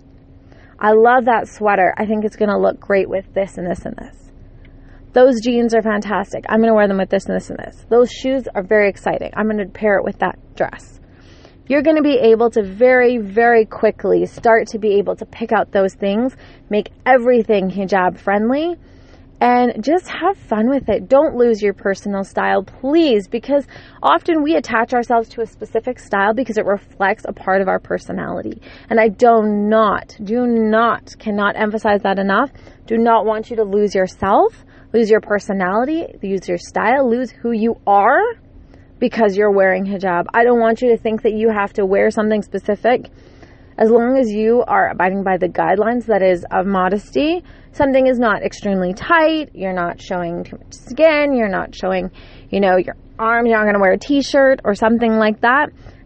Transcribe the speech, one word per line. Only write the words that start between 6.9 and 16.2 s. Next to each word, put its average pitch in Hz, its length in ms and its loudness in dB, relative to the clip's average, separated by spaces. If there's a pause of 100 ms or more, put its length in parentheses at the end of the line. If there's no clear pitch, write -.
with 190 120 -2
this 196 180 -2
and 190 100 -4
this - 120 -10
and - 80 -12
this. - 300 -18
Those 240 240 2
shoes 262 420 -4
are 202 100 -4
very 208 260 2
exciting. - 440 -6
I'm 214 140 -4
gonna 214 200 -4
pair 208 280 -2
it - 80 0
with - 160 -6
that 185 200 -4 (180)
dress." - 420 -8 (680)
You're 269 160 2
gonna 311 180 2
be 285 180 2
able 226 300 4
to 220 140 -2
very, 247 540 2
very 226 460 2
quickly 190 640 0
start 226 440 0
to 226 80 -8
be 202 180 0
able 185 200 0
to - 100 -14
pick - 280 -8
out 196 180 0
those 196 220 0
things, 208 420 -4 (340)